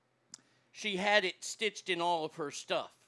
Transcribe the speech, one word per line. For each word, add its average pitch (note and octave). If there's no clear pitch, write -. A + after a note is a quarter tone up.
She G3+
had G#3
it F3
stitched -
in E3+
all E3+
of D#3
her D3
stuff. C3+